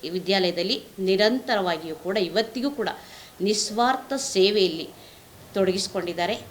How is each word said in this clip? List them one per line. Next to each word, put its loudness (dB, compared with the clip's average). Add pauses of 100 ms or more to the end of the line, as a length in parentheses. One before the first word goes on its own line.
(180)
ವಿದ್ಯಾಲಯದಲ್ಲಿ 2 (300)
ನಿರಂತರವಾಗಿಯೂ 2
ಕೂಡ 0 (120)
ಇವತ್ತಿಗೂ -2
ಕೂಡ -2 (500)
ನಿಸ್ವಾರ್ಥ 0 (200)
ಸೇವೆಯಲ್ಲಿ 4 (680)
ತೊಡಗಿಸ್ಕೊಂಡಿದ್ದಾರೆ. 0 (140)